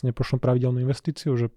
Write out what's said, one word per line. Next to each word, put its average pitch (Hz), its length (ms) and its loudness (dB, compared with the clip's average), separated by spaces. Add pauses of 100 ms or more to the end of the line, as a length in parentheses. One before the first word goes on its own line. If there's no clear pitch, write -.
nepošlom 127 400 -2
pravidelnú 123 400 2
investíciu, 135 560 -2
že 117 200 0